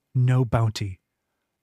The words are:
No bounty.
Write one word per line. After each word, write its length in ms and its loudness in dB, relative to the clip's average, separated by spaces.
No 320 2
bounty. 540 -2